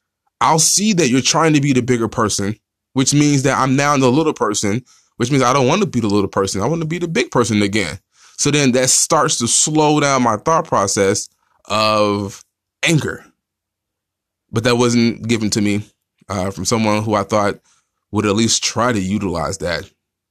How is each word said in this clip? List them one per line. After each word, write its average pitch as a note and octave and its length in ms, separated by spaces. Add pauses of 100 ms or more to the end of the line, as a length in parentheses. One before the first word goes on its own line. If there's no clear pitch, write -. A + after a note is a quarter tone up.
(420)
I'll C3+ 180
see G#3+ 340
that E3 160
you're B2+ 120
trying D#3 320
to D3 80
be C#3+ 120
the B2+ 80
bigger A#2 260
person, G#2 500 (360)
which C3+ 200
means D3 300
that C3 140
I'm C3 180
now C#3+ 220
the C3 140
little D3+ 220
person, G#2+ 500 (340)
which A#2+ 140
means C3+ 120
I B2 100
don't C3+ 140
wanna F#3+ 180
be B2 140
the G#2+ 80
little G2 220
person. G2 320
I A2 60
wanna E3 180
be E3 140
the E3+ 80
big E3+ 240
person A2 300
again. G2 380 (380)
So D3 140
then C#3+ 200
that B2+ 180
starts - 480
to A#2 100
slow D3+ 520
down C#3 240
my A2+ 140
thought E3 280
process G2+ 640 (380)
of G#2 800 (400)
anger. D3+ 420 (1300)
But A2 120
that A#2+ 140
wasn't A#2+ 500
given A2 240
to A2+ 100
me, G#2 220 (460)
uh, G2 220
from G2 140
someone G#2+ 380
who A2 120
I G2+ 80
thought G2+ 360 (520)
would G#2 140
at G2+ 100
least A2+ 280
try A#2 280
to A2 80
utilize F#2 600
that, D#2+ 300 (420)